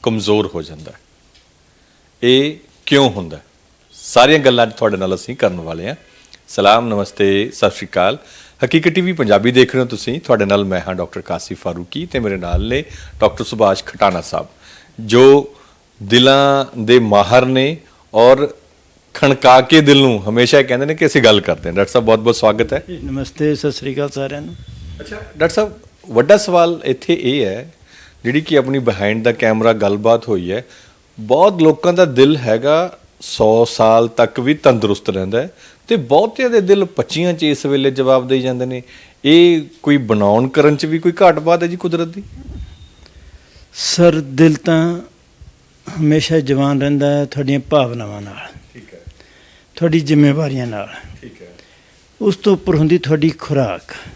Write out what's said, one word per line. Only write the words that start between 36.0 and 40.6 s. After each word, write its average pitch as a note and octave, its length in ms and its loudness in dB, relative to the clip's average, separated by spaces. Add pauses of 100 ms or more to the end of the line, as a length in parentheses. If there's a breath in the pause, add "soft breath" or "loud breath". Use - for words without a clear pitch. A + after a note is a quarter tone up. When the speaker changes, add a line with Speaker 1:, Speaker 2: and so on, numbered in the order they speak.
Speaker 1:
ਦੇ A#3 100 2
ਦਿਲ F#3+ 240 2
ਪੱਚੀਆਂ E3+ 480 -4
'ਚ D#3 100 -6
ਇਸ D3 240 -2
ਵੇਲੇ C#3 240 0
ਜਵਾਬ C3 380 0
ਦੇਈ C3 120 0
ਜਾਂਦੇ B2+ 260 -6
ਨੇ। B2+ 160 -12 (420 soft breath)
ਇਹ E3 380 6 (200)
ਕੋਈ C#3+ 140 2
ਬਣਾਉਣ A2 520 0
ਕਰਨ D3 280 2